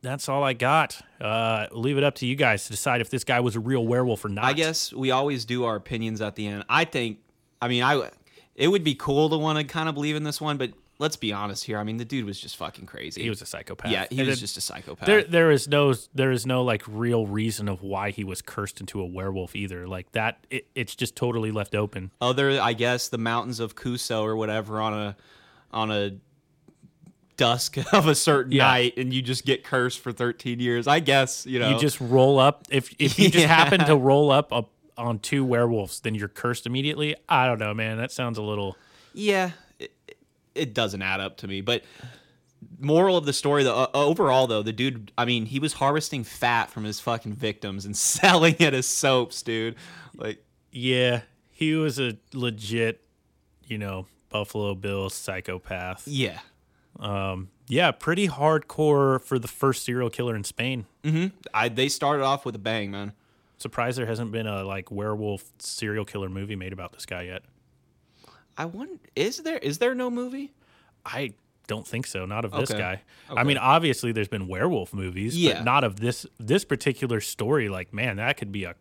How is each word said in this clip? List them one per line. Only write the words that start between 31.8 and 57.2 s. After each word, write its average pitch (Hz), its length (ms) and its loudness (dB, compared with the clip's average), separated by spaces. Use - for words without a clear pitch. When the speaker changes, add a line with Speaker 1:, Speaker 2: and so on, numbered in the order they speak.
Speaker 1:
roll 131 380 8
up. 139 300 6
If, 135 300 0
if 135 180 2
you 190 120 10
just 160 140 8
Speaker 2:
<laughs> 143 40 8
Yeah. - 0 -
Speaker 1:
happen 160 380 6
to 151 100 8
roll 139 360 6
up 147 200 4
a, 117 140 0
on 117 220 -2
two 139 260 0
werewolves, 117 560 0
then 110 120 -4
you're 104 140 -4
cursed - 380 -4
immediately. 147 500 -2
I 131 180 4
don't 117 120 0
know, 107 140 -2
man. 110 240 -4
That 120 140 -6
sounds 120 260 -4
a 107 40 -6
little 104 340 -4
Speaker 2:
Yeah, 196 380 0
it, - 140 -14
it, - 80 -20
it 131 200 -4
doesn't 104 280 -2
add 95 200 -2
up 98 160 -8
to - 100 -12
me. 98 140 -6
But 113 240 -2
moral 165 380 4
of 160 100 2
the 143 60 0
story, 143 320 2
though, 120 200 4
uh, - 100 2
overall, 143 540 4
though, 110 140 2
the 110 120 -2
dude, 117 440 -4
I 120 60 0
mean, 117 220 0
he 135 140 -4
was 147 140 -2
harvesting 143 520 0
fat 120 440 0
from 110 140 -10
his 107 160 -6
fucking 113 360 -4
victims 101 500 -6
and 101 120 -8
<laughs> - 0 -
selling 165 600 4
it 151 140 6
as 127 120 0
soaps, 127 580 2
dude. 113 320 -2
Like, 107 300 -10
Speaker 1:
Yeah, 123 480 2
he 156 240 -2
was 151 260 -2
a 117 160 -2
legit, 113 640 -2
you 110 120 -8
know, 98 300 -8
Buffalo 104 480 -4
Bill 98 340 -4
psychopath. 92 960 -8
Speaker 2:
Yeah. 127 340 -2
Speaker 1:
Um, 95 480 -4